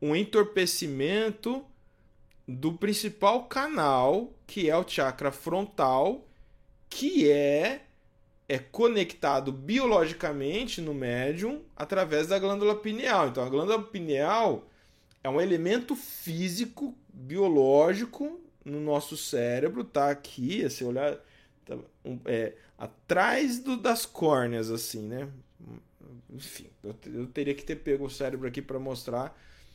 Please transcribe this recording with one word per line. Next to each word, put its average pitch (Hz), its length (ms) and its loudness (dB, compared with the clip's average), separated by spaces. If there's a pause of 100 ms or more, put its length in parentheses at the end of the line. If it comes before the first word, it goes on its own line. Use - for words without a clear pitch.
um 151 140 0
entorpecimento 208 1500 0 (840)
do 135 260 -2
principal 208 720 0
canal, 175 840 2 (140)
que 175 240 0
é 160 80 4
o 185 100 0
chakra 135 440 -2
frontal, 170 960 0 (600)
que 269 440 4
é, 147 500 4 (680)
é 131 120 -2
conectado 160 920 0
biologicamente 165 1300 0
no 151 120 -6
médium 143 720 -2 (120)
através 156 520 0
da 196 100 2
glândula 202 380 2
pineal. 214 540 2
Então, 123 140 -2
a 127 60 -2
glândula 190 320 2
pineal 175 880 0 (540)
é 135 60 -4
um 147 120 2
elemento 190 540 0
físico, 185 1000 -6 (160)
biológico 175 1300 2 (220)
no 147 160 -8
nosso 147 360 -2
cérebro, 135 680 -2
tá 143 280 2
aqui, 143 580 -4
se 123 140 -8
olhar, 127 340 -2 (480)
tá, 127 120 -12 (260)
um, 123 220 -8
é, 113 280 -2 (240)
atrás 240 800 0
do, 254 200 -4
das 233 280 0
córneas, 120 640 0
assim, 117 380 -6
né? 131 220 -8 (1000)
Enfim, - 380 -16 (160)
eu 104 100 -10
te-, - 180 -18
eu 120 140 -6
teria 139 300 -4
que - 80 -12
ter 156 140 -6
pego 139 280 -2
o 135 40 -8
cérebro 131 380 -6
aqui 127 140 -8
pra 135 160 -8
mostrar 127 580 -6 (400)